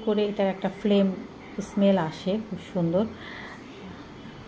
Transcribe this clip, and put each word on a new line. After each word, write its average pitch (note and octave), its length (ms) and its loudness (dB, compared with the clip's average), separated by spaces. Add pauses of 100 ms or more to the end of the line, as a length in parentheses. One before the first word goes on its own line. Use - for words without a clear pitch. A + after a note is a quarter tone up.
করে G#3 220 2
এটার G3+ 200 2
একটা F#3+ 240 0 (100)
ফ্লেম G3+ 320 6 (480)
স্মেল G3 380 4
আসে E3+ 400 0 (120)
খুব F#3 80 -6 (160)
সুন্দর। F3 320 4 (1400)